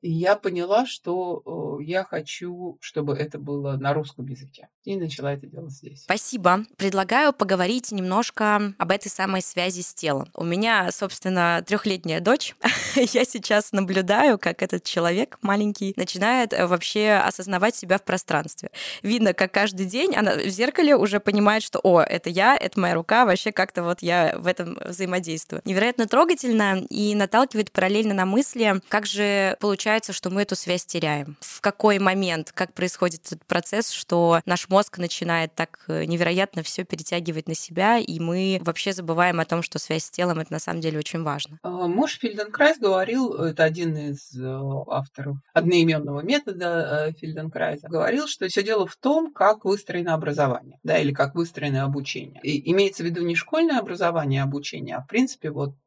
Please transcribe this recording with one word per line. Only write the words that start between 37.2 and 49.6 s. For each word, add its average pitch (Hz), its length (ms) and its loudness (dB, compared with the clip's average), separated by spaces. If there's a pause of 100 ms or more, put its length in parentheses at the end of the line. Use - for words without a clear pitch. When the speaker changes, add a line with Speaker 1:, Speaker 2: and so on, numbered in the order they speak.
Speaker 2:
на 160 60 -4
себя, 196 460 2
и 160 200 -4
мы 180 440 0
вообще 170 280 -2
забываем 175 480 2
о 165 60 0
том, 170 160 -2
что - 160 -6
связь 160 280 -4
с - 40 -10
телом — 175 300 0
это 160 120 -6
на 160 80 -6
самом 170 220 -6
деле 156 160 -2
очень 165 240 -4
важно. 147 400 -6
Speaker 1:
А, 180 260 -4
Мош 196 300 0
Фельденкрайс 214 600 0
говорил, 214 560 0
это 160 300 0
один 165 320 0
из, 143 380 -8
э, 127 80 -8 (440)
авторов 139 500 -6 (160)
одноименного 160 680 2
метода, 170 880 -2
э, 160 120 -10
Фельденкрайса, 156 640 -6
говорил, 233 400 0
что - 200 -6
все 196 160 0
дело 208 240 0
в - 80 -14
том, 302 360 0
как - 320 2